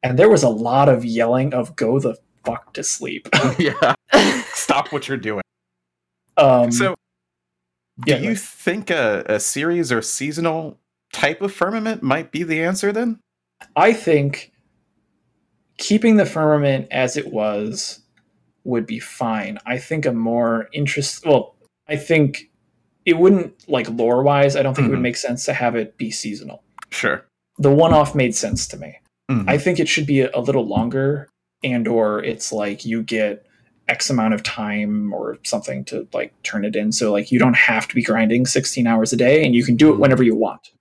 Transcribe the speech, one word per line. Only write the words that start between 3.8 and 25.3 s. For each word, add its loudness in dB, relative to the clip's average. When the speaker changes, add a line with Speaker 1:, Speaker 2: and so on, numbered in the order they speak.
Speaker 3:
<laughs> 2
Speaker 2:
Stop -2
what -6
you're -4
doing. -6
Speaker 1:
Um, 6
Speaker 2:
So, 0
do 0
Speaker 1:
yeah, 4
go -6
Speaker 2:
you -4
Speaker 1:
ahead. -4
Speaker 2:
think -8
a, -2
a 0
series -4
or 0
seasonal -6
type -2
of -4
firmament -4
might -2
be -6
the -4
answer -2
then? -4
Speaker 1:
I 4
think -2
keeping 2
the 4
firmament 0
as -2
it -8
was -4
would -2
be -8
fine. -6
I -6
think -6
a 0
more -2
interest-, -4
well, 0
I -6
think 0
it 4
wouldn't, 2
like, -2
lore-wise, 2
I 2
don't 0
think 2
it 2
would 0
Speaker 2:
Mm-hmm. 0
Speaker 1:
make -2
sense -6